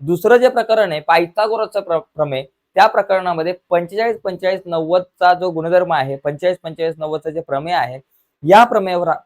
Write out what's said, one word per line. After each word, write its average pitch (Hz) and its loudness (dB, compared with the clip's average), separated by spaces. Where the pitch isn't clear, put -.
दुसरं 175 4
जे 247 4
प्रकरण 220 0
आहे 151 -6
पायथागोरसचा 202 0
प्र-, 175 -2
प्रमेय, 147 -6
त्या 196 6
प्रकरणामध्ये 180 -2
पंचेचाळीस 196 -2
पंचेचाळीस 185 -4
नव्वदचा 175 0
जो 175 -4
गुणधर्म 170 0
आहे, 139 -2
पंचेचाळीस 151 -4
पंचेचाळीस 160 -6
नव्वदचा 156 -6
जे 156 -6
प्रमेय 151 -6
आहे, 131 -4
या 196 8
प्रमेयावर, 185 0